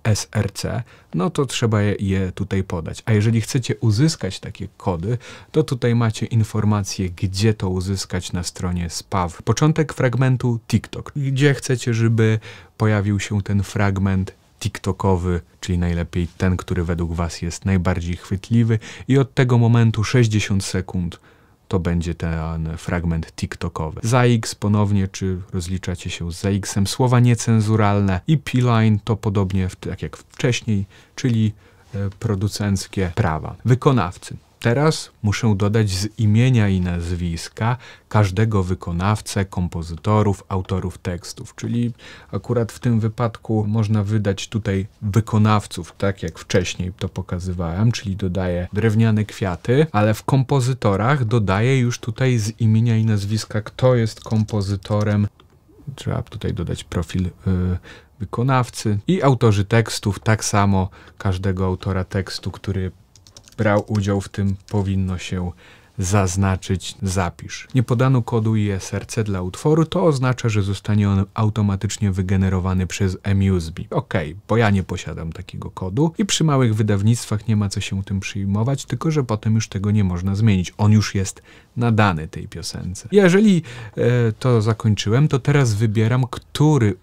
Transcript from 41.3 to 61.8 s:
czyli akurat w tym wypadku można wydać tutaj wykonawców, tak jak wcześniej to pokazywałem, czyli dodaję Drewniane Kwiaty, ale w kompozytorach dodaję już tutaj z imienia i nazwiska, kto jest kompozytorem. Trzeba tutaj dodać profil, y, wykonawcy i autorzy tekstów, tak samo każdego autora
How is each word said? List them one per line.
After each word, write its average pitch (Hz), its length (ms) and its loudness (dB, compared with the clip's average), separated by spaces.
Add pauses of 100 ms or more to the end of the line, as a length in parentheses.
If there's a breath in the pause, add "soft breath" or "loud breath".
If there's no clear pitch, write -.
czyli 117 360 -2 (400 loud breath)
akurat 117 400 -2
w - 80 -20
tym 117 200 2
wypadku 110 680 -2
można 107 360 0
wydać 101 440 -2
tutaj 101 400 -2 (140)
wykonawców, 107 960 2
tak 98 260 -2
jak 82 160 -8
wcześniej 90 600 -2
to 95 100 -4
pokazywałem, 90 800 -2
czyli 95 240 -6
dodaję 90 580 -2
Drewniane 107 520 2
Kwiaty, 120 640 0
ale 131 220 2
w - 100 -6
kompozytorach 127 1040 0
dodaję 113 540 2
już 120 200 -2
tutaj 127 380 0
z 110 240 -4
imienia 113 360 4
i 110 80 2
nazwiska, 107 560 -2
kto 127 340 2
jest 113 240 0
kompozytorem. 104 1080 0 (680)
Trzeba - 260 -4
tutaj - 320 -6
dodać - 300 -6
profil, 90 420 -4
y, 85 60 -4 (880 loud breath)
wykonawcy 117 880 -2
i 185 160 2
autorzy 110 420 4
tekstów, - 540 0
tak - 260 0
samo 98 440 2 (280 loud breath)
każdego 95 480 -2
autora 92 380 -2